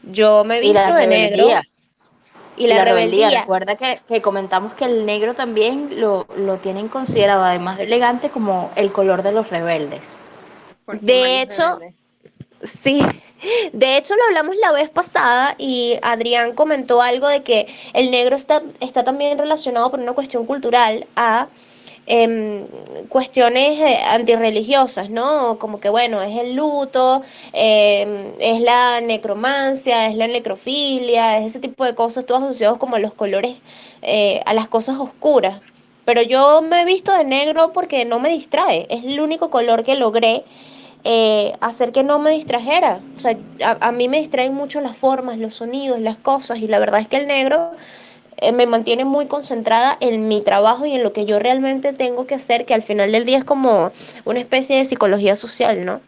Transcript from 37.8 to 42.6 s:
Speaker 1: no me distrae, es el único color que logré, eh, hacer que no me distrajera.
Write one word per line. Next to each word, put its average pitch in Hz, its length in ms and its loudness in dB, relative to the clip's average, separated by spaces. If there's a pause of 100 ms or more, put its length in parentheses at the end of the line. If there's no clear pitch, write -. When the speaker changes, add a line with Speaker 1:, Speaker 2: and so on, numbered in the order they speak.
Speaker 1:
no 233 160 -2
me 294 100 0
distrae, 285 580 0
es 233 160 -8
el 277 160 -4
único 320 300 -2
color 233 340 2
que 269 120 0
logré, 226 480 0 (640)
eh, 214 520 2
hacer 240 320 -2
que 269 100 2
no 294 160 2
me 302 140 2
distrajera. 277 680 0 (160)